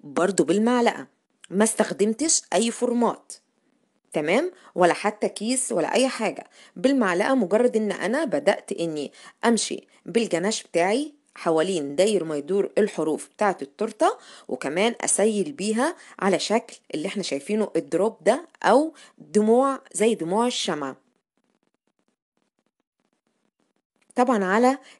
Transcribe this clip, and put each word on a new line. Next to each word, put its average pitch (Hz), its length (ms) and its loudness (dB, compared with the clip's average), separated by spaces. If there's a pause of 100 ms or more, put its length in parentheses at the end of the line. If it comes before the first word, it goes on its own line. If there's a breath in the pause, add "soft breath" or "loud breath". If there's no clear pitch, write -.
برضو 165 400 0
بالمعلقة، 214 640 0 (420)
ما 190 140 2
استخدمتش 220 760 0 (120)
اي 226 180 0
فورمات، 240 640 -2 (800)
تمام، 196 380 0 (240 loud breath)
ولا 175 180 4
حتى 208 360 -2
كيس 233 420 -4
ولا 165 220 -2
اي 254 140 2
حاجة. 208 420 -6 (260 loud breath)
بالمعلقة، 226 600 2
مجرد 226 400 2
ان 214 160 0
انا 247 340 -2
بدأت 190 460 -2
اني 156 400 -6 (340 loud breath)
امشي - 420 0 (180 soft breath)
بالجناش 196 580 -2
بتاعي 208 500 -2 (220)
حوالين 160 600 0
داير 190 280 2
ما 156 140 -4
يدور 180 400 -2
الحروف 170 580 -2
بتاعة 202 260 0
التورتة، 226 560 -2 (300 loud breath)
وكمان 180 540 -2
اسيل 202 500 0
بيها 220 440 -2 (240 loud breath)
على 185 200 2
شكل - 360 -2 (180)
اللي 156 140 -6
احنا 196 160 -6
شايفينه 196 520 -4
الدروب 165 460 0
ده، 254 260 0 (160)
او 294 300 4 (240 loud breath)
دموع 240 600 2 (140)
زي 214 220 2
دموع 196 320 0
الشمعة. 147 500 -6 (3250)
طبعًا 240 280 2
على 247 340 4 (220 loud breath)